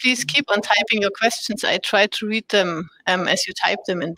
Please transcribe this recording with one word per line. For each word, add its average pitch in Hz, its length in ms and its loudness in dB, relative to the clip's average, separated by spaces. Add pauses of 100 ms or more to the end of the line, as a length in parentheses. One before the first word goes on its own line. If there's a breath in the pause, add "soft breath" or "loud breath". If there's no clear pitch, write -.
Please 254 240 2
keep 285 260 0
on 208 100 2
typing 208 400 2
your 202 100 2
questions. 226 520 -2
I - 140 0
try 202 300 2
to 214 200 -6
read 214 220 -2
them, 175 400 0 (180)
um, 180 200 2
as - 200 0
you - 60 -10
type 202 340 -2
them 180 140 -2
and 165 160 -6